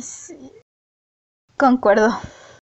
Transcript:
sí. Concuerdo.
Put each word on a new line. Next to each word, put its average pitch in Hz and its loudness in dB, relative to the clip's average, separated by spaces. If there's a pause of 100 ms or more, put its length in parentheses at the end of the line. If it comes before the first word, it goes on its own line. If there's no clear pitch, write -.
sí. 277 -20 (1040)
Concuerdo. 220 2 (640)